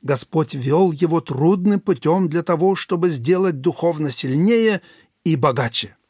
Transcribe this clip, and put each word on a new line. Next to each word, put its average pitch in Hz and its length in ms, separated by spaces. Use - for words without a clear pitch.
Господь 143 500
вел 147 380
его 160 300
трудным 180 580
путем 170 500
для 165 140
того, 180 320
чтобы 175 340
сделать 160 520
духовно 156 500
сильнее 202 720
и 160 120
богаче. 120 600